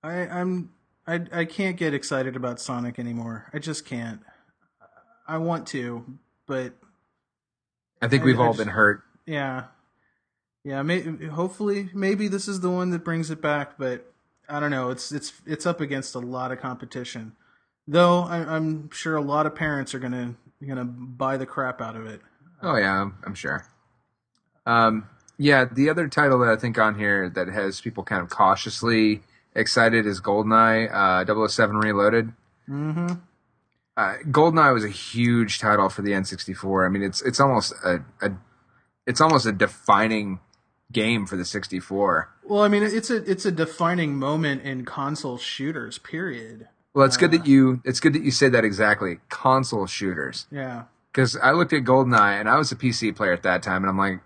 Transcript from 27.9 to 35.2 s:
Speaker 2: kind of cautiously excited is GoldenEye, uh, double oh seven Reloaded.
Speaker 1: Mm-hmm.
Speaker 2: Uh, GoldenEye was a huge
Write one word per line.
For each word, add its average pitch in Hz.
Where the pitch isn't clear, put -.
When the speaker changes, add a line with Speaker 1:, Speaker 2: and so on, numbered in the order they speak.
Speaker 2:
kind 98
of 87
cautiously 107
excited 113
is 95
GoldenEye, 110
uh, 92
double 107
oh 107
seven 110
Reloaded. 107
Speaker 1:
Mm-hmm. 156
Speaker 2:
Uh, 101
GoldenEye 151
was 110
a 104
huge 117